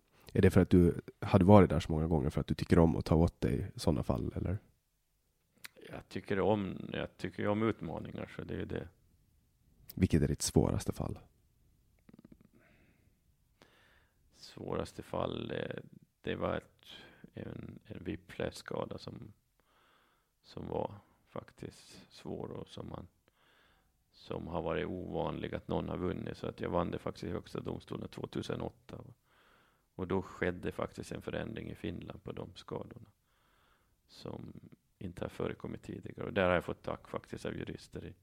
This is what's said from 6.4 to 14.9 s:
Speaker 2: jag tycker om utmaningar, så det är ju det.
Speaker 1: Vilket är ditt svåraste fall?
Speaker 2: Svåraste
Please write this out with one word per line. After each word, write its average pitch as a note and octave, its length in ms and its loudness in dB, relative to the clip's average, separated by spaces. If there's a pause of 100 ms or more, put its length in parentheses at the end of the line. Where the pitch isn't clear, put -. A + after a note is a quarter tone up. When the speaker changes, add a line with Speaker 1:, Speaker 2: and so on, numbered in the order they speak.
Speaker 2:
jag - 240 -4
tycker G2+ 300 -4
om G#2 160 2
utmaningar, - 720 -4
så - 80 -8
det - 100 -8
är F2+ 60 -4
ju F2+ 60 -4
det. F2 220 -6 (1080)
Speaker 1:
Vilket F2 260 4
är C#2 60 4
ditt C2+ 140 0
svåraste - 520 2
fall? - 260 -6 (3250)
Speaker 2:
Svåraste - 680 -6